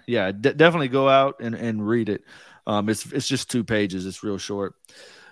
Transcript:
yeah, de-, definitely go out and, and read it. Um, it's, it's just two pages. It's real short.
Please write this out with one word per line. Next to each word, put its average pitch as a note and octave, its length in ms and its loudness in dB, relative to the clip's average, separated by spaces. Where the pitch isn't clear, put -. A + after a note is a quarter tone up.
yeah, G#2+ 240 0
de-, G#2+ 240 0
definitely D#3+ 340 4
go C3+ 200 2
out C3+ 320 4
and, A2+ 160 -6
and G#2+ 300 -4
read A2+ 220 0
it. G2+ 140 -4
Um, G#2 200 0
it's, A2 220 -2
it's C#3 160 -4
just - 240 -4
two A#2 140 0
pages. F#2+ 420 -2
It's F#2+ 160 -10
real G2+ 160 -6
short. G2 360 -6